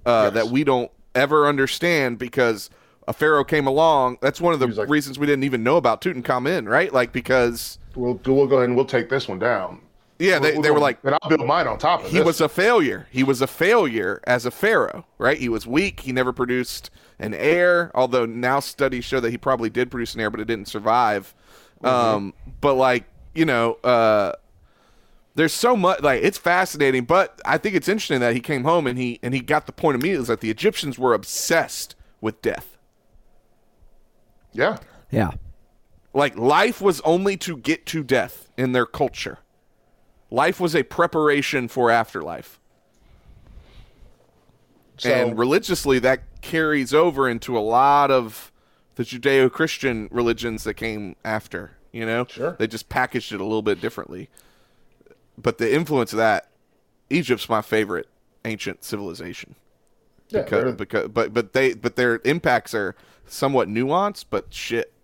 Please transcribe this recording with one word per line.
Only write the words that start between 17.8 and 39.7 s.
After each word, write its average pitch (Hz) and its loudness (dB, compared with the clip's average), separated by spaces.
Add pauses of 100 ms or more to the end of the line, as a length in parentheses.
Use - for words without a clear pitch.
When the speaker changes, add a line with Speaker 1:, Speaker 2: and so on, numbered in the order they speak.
Speaker 1:
although 123 2
now 123 -2
studies 131 -4
show 131 -2
that 117 -2
he 120 -8
probably 117 -2
did 123 -2
produce 120 -8
an 113 -8
heir, 107 -2
but 110 -8
it 107 -6
didn't 110 -6
survive. 110 0 (480)
Speaker 2:
Mm-hmm. - -2 (300)
Speaker 1:
Um, 101 -6 (260)
but, 139 2
like, 131 2 (300)
you 160 2
know, 117 2 (100)
uh, 110 4 (1040)
there's 156 2
so 240 2
much, 180 2
like, 135 2
it's 196 0
fascinating, 147 2
but 175 0
I 147 0
think 196 -2
it's 160 -2
interesting 185 -2
that 120 2
he 123 -2
came 131 -4
home 160 2
and 123 -4
he, 120 -6
and 123 -4
he 131 -2
got 147 -2
the - -16
point 156 0
immediately 143 -2
is 113 -6
that 113 -2
the 110 -4
Egyptians 143 -2
were 123 2
obsessed - -4 (260)
with 110 -6
death. - -6 (1800)
Speaker 2:
Yeah. 135 -2 (320)
Speaker 3:
Yeah. 107 0 (840)
Speaker 1:
Like, 139 2
life 156 2
was 180 2
only 185 2
to 165 -8
get 147 -4
to 160 -6
death 120 -2
in 127 -2
their 123 2
culture. - -6 (920)